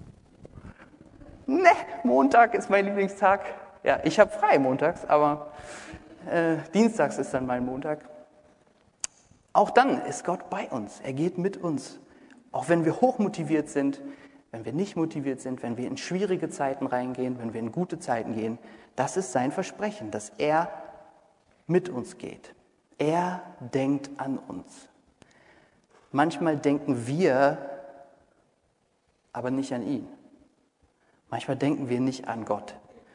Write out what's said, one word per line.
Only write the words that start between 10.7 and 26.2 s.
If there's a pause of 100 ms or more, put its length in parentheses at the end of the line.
Er
geht
mit
uns. (540)
Auch
wenn
wir
hochmotiviert
sind, (500)
wenn
wir
nicht
motiviert
sind,
wenn
wir
in
schwierige
Zeiten
reingehen,
wenn
wir
in
gute
Zeiten
gehen, (400)
das
ist
sein
Versprechen,
dass
er (1000)
mit
uns
geht. (440)
Er (300)
denkt
an
uns. (1200)
Manchmal